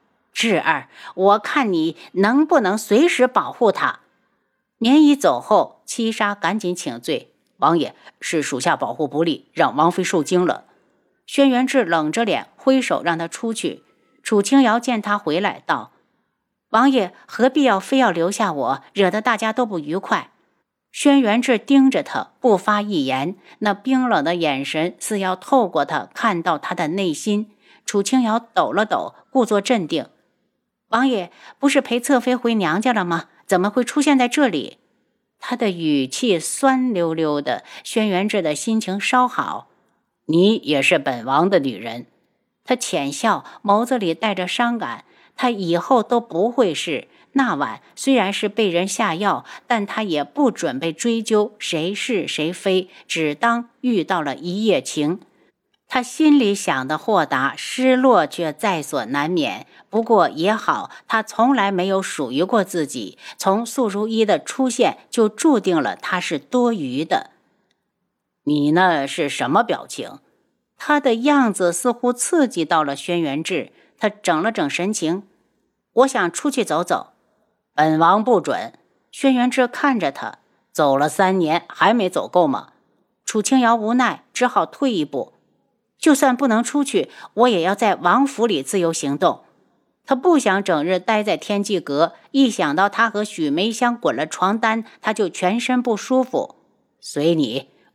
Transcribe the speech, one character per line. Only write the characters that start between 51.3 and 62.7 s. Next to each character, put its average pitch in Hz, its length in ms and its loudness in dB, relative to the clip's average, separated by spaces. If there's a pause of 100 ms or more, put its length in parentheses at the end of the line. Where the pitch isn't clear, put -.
谁 165 340 -4
是 202 360 -4
谁 156 240 -4
非， 185 360 -2 (200)
只 156 260 -2
当 233 360 -2 (100)
遇 226 240 0
到 170 180 -2
了 139 140 -4
一 180 280 -6
夜 180 160 2
情。 156 380 -4 (720)
他 262 140 -2
心 294 360 4
里 202 160 2
想 135 320 -2
的 151 100 -2
豁 180 300 0
达， 139 300 -2
失 254 400 0
落 240 280 4
却 156 280 -6
在 180 280 -2
所 139 260 -6
难 143 220 -2
免。 135 380 -4 (240)
不 220 100 -2
过 220 280 2
也 165 260 -2
好， 147 360 -4 (180)
他 226 120 0
从 226 320 0
来 202 200 0
没 185 160 -2
有 190 120 0
属 147 300 -8
于 139 140 0
过 196 180 0
自 175 240 -4